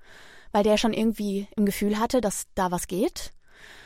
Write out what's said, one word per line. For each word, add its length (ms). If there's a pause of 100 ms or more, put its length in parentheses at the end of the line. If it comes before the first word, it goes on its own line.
(500)
weil 140
der 140
schon 140
irgendwie 640
im 100
Gefühl 360
hatte, 200
dass 260 (100)
da 160
was 160
geht. 440 (540)